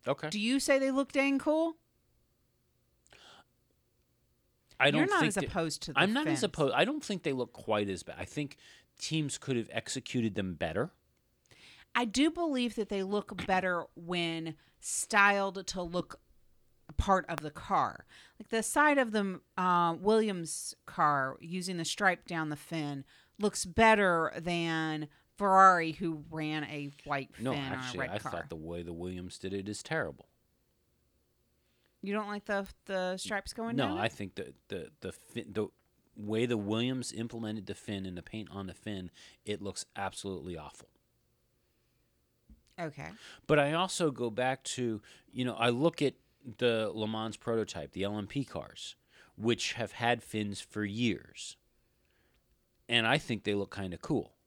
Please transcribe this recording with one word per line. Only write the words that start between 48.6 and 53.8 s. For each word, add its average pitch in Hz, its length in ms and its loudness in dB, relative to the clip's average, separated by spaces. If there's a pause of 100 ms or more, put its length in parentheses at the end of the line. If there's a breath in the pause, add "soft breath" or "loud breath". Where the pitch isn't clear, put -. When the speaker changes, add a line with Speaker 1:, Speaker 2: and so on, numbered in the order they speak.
Speaker 1:
which 110 380 0
have 113 180 -6
had 117 300 0
fins 104 400 -4
for 107 240 -4
years. - 720 -2 (1300)
And 117 180 4
I 131 120 6
think 113 260 -2
they 104 80 2
look 101 220 -2
kinda 95 240 -6